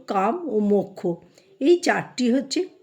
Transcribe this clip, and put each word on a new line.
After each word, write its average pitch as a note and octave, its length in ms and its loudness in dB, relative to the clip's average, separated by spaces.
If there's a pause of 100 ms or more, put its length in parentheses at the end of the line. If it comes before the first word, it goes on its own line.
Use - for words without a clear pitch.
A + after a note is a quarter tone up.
কাম A#3 420 -2
ও G#3+ 100 0
মোক্ষ, G3+ 480 0 (520)
এই D#4+ 180 4
চারটি A3+ 540 -2
হচ্ছে C#4 360 -2 (160)